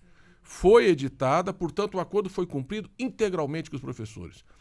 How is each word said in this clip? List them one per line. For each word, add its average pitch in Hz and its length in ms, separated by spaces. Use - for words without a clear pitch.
Foi 220 460
editada, 147 640
portanto, 202 420
o 185 40
acordo 185 280
foi 180 200
cumprido 170 500
integralmente 170 720
com 147 60
os 127 60
professores. 107 640